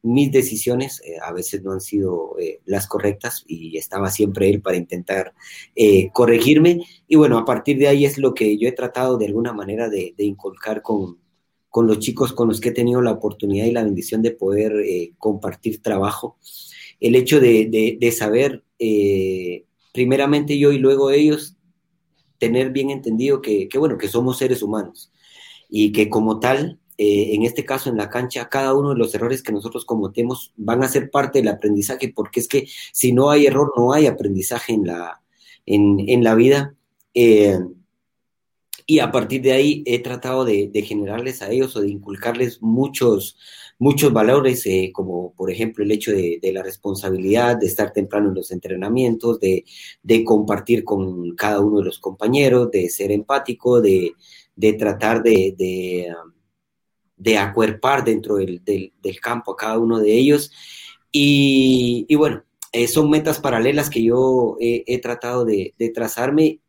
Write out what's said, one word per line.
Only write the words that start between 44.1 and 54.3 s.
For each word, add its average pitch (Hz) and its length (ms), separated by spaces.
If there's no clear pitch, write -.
valores, 123 540
eh, 92 260
como 90 420
por 92 160
ejemplo 110 340
el 104 80
hecho 107 200
de, 87 300
de 95 100
la 95 100
responsabilidad, 95 920
de 107 100
estar - 260
temprano 104 360
en 92 60
los 92 160
entrenamientos, 110 920
de, 92 240
de 113 220
compartir 107 600
con 90 520
cada 104 240
uno 104 180
de 92 80
los 87 120
compañeros, 123 720
de 87 200
ser 101 220
empático, 123 680
de, 95 320